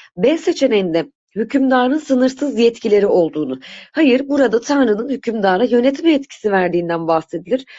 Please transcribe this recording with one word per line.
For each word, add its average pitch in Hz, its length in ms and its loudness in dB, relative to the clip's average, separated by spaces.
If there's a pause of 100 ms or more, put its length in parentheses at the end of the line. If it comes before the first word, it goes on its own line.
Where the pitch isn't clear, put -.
(160)
B 262 200 0
seçeneğinde 208 680 0 (300)
hükümdarın 254 600 0
sınırsız 262 640 -2
yetkileri 208 480 2
olduğunu. 151 520 0 (320)
Hayır, 277 380 2
burada 240 320 2
Tanrı'nın 254 480 0
hükümdara 214 540 -2
yönetme 262 480 2
yetkisi 269 400 -2
verdiğinden 170 560 -2
bahsedilir. 170 580 -4 (140)